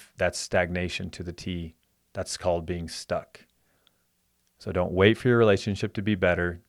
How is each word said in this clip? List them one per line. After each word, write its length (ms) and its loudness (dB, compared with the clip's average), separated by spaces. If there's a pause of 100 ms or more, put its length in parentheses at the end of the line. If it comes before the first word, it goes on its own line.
(160)
that's 220 0
stagnation 720 -2
to 120 -12
the 100 -8
T. 420 -8 (380)
That's 240 -8
called 300 -2
being 220 -6
stuck. 580 -8 (1120)
So 140 -8
don't 200 0
wait 260 6
for 100 0
your 100 6
relationship 560 2
to 80 -4
be 120 2
better 540 0